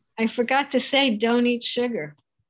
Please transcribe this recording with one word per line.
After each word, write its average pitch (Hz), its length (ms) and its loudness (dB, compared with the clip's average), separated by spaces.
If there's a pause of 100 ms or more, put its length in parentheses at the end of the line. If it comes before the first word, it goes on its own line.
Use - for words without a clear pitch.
(180)
I 226 100 0
forgot 262 440 -2
to 254 80 2
say, 269 360 2
don't 233 300 2
eat 240 180 0
sugar. 220 520 -4 (340)